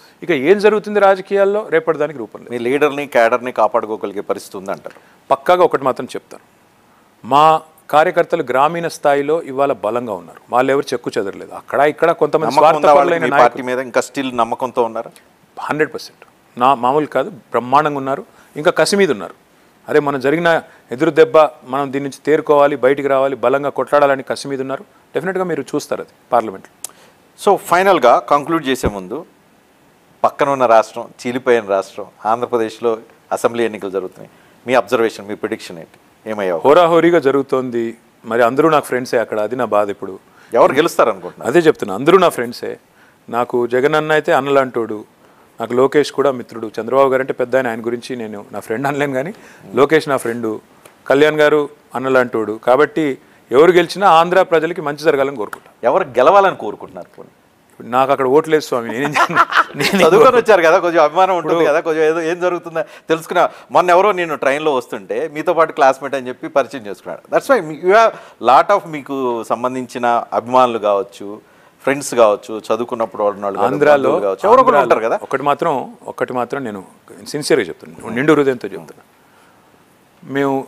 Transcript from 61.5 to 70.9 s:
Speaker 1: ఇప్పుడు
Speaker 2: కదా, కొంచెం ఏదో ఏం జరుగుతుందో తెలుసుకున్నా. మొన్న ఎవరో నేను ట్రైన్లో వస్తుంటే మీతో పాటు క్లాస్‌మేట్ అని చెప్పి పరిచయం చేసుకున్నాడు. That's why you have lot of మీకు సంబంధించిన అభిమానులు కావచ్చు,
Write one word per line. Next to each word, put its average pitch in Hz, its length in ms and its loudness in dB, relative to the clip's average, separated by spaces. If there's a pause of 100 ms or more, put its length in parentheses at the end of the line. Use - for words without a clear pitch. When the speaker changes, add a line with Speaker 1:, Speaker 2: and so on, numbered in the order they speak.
Speaker 1:
ఇప్పుడు 165 140 2
Speaker 2:
కదా, 147 100 2
కొంచెం 160 240 -2
ఏదో 160 180 0
ఏం 170 180 -4
జరుగుతుందో 170 420 -4
తెలుసుకున్నా. - 680 0 (220)
మొన్న 165 180 2
ఎవరో 190 220 6
నేను 170 240 -4
ట్రైన్లో 139 400 0
వస్తుంటే 120 580 -6
మీతో 156 200 -4
పాటు 156 200 0
క్లాస్‌మేట్ 135 420 0
అని 127 120 -6
చెప్పి 123 200 -12
పరిచయం 123 400 -4
చేసుకున్నాడు. 92 480 -10
That's 208 200 0
why 160 300 -6
you 185 80 2
have 226 180 6 (340)
lot 165 340 4
of - 80 -16
మీకు 131 560 -6
సంబంధించిన 120 800 -4 (100)
అభిమానులు 120 440 2
కావచ్చు, 101 640 -4 (420)